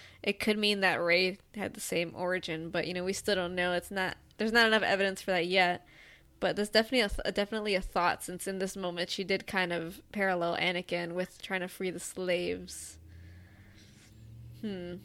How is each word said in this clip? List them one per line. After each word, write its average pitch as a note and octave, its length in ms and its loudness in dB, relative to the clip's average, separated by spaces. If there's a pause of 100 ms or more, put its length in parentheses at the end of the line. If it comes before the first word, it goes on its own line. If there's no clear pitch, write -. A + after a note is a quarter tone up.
(220)
It G3+ 180 -2
could G#3+ 200 2
mean G#3 220 2
that F3 200 4
Rey F3+ 380 4 (160)
had G#3 180 -4
the - 60 -14
same E3+ 360 -2
origin, F3 540 -4
but, E3 160 -2
you F3+ 80 -4
know, F3+ 100 -4
we F#3+ 100 -2
still G#3 200 0
don't F3+ 220 0
know. F3+ 180 2
It's F3 160 -2
not, F#3+ 280 -2 (200)
there's A3 140 0
not A3+ 160 8
enough A3 160 6
evidence G3 400 2
for - 80 0
that F3 160 2
yet, F3+ 400 2 (520)
but F#3 160 0
there's G#3 140 0
definitely A3+ 320 4
a G#3 80 2
th-, - 240 -2
definitely G#3 400 -2
a F#3 80 2
thought, F3 400 2
since F3+ 260 -10
in G3 120 -4
this F#3+ 160 -4
moment F3+ 340 -4
she - 140 -4
did F#3 240 0
kind F3+ 260 0
of E3+ 380 -6
parallel F3+ 460 2
Anakin F3 560 -2
with F3+ 280 -4
trying F#3+ 200 -4
to F3+ 60 -4
free F#3 220 -6
the F3+ 100 -6
slaves. F3+ 1000 -4 (1600)
Hmm. F3+ 440 -8